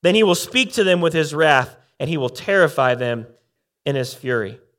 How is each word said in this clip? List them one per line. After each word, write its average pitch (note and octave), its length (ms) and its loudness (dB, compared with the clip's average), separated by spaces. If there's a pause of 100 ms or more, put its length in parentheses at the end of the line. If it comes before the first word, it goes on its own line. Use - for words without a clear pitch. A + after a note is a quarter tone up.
Then F3+ 120 4
he A3 80 4
will F#3+ 120 4
speak - 380 -4
to G#3 120 0
them F3+ 180 2
with E3 100 0
his D3+ 220 -2
wrath, D3 420 2 (240)
and C#3+ 80 -6
he E3 80 -4
will B2+ 140 -2
terrify D3+ 640 0
them A#2+ 320 -6 (580)
in C#3 120 -2
his B2+ 180 -6
fury. A#2+ 440 -6 (200)